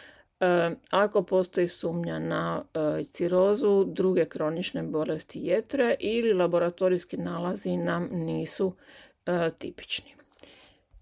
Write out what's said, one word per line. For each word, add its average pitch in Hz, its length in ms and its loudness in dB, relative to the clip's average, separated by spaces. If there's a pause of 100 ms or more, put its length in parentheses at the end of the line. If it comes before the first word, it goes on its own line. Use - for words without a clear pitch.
(400)
e, 175 300 4 (200)
ako 202 320 2
postoji 185 460 0
sumnja 170 500 -4
na, 165 460 -4 (100)
e, 156 300 0
cirozu, 196 800 4
druge 180 400 2
kronične 165 580 -4
bolesti 156 580 -4
jetre 220 600 0
ili 226 320 2
laboratorijski 175 840 2
nalazi 175 600 -4
nam 170 360 -2
nisu, 165 600 -2 (540)
e, 170 320 0
tipični. - 560 -10 (880)